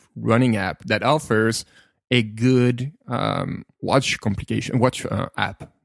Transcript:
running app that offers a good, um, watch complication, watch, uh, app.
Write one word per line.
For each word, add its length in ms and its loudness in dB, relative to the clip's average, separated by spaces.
running 420 2
app 280 -6
that 180 0
offers 640 0
a 100 4
good, 680 2
um, 560 -4
watch 400 0
complication, 580 -4
watch, 260 0
uh, 320 -4
app. 360 -6